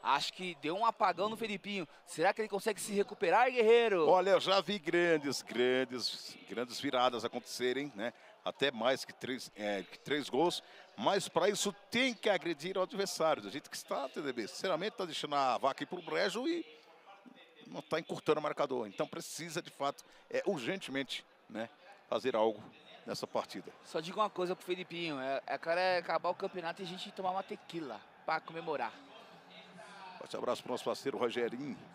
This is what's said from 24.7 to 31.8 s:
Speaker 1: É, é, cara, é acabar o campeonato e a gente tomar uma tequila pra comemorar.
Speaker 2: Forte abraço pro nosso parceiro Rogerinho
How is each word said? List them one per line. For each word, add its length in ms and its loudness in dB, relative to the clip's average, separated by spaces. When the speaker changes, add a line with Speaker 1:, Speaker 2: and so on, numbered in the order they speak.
Speaker 1:
É, 260 -2
é, 140 -4
cara, 200 0
é 200 4
acabar 300 -2
o 60 -2
campeonato 460 -6
e 40 -6
a 20 -6
gente 240 -10
tomar 180 -4
uma 140 -2
tequila 580 -8
pra 140 2
comemorar. 520 -4
Speaker 2:
Forte 200 -12
abraço 240 -2
pro 100 -8
nosso 120 -4
parceiro 340 -2
Rogerinho 580 -2